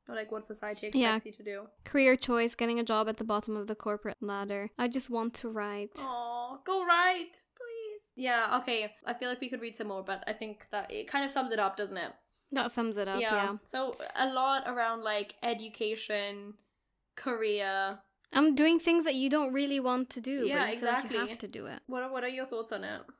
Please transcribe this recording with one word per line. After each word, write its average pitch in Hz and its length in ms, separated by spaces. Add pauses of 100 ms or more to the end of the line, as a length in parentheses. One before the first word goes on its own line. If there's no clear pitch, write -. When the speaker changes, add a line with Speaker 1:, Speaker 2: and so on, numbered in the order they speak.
Speaker 1:
or, 240 60
like, 220 160
what 214 160
society 208 400
expects 254 160
Speaker 2:
Yeah. 220 220
Speaker 1:
you 214 80
to - 100
do. 208 240 (180)
Speaker 2:
Career 269 320
choice, 233 380
getting 233 240
a 233 60
job 220 240
at 220 100
the 226 60
bottom 214 320
of 208 100
the 214 80
corporate 208 480
ladder. 202 560
I 240 100
just 254 220
want 233 240
to - 140
write. 208 500
Speaker 1:
Aw, 240 640
go 370 220
write, 349 560 (140)
please. 453 580
Yeah, 247 480
okay. 220 300 (120)
I - 100
feel 247 140
like 247 120
we 254 100
could 247 100
read 226 160
some 214 120
more, 190 160
but 190 240
I 220 40
think 214 380
that 208 220
it - 160
kind 277 160
of 269 80
sums 247 180
it 220 80
up, 196 180
doesn't 190 220
it? 165 140 (400)
Speaker 2:
That 269 200
sums 226 240
it 202 120
up, 196 120
Speaker 1:
Yeah. 220 140
Speaker 2:
yeah. 202 300
Speaker 1:
So 262 280 (240)
a 262 160
lot 262 340
around, 226 360
like, 214 400
education, 214 1120 (640)
career. 208 840 (340)
Speaker 2:
I'm 285 220
doing 311 240
things 330 260
that 285 120
you 262 120
don't 277 240
really 277 280
want 247 300
to 240 100
do, 254 260
Speaker 1:
Yeah, 277 200
Speaker 2:
but 214 80
you 240 60
feel 240 80
like 240 100
you 269 120
Speaker 1:
exactly. 214 200
Speaker 2:
have 233 80
to 208 100
do - 180
it. - 200
Speaker 1:
What 254 180
are, 262 80
what 254 100
are 247 60
your 262 180
thoughts 226 240
on 196 140
it? 208 160 (200)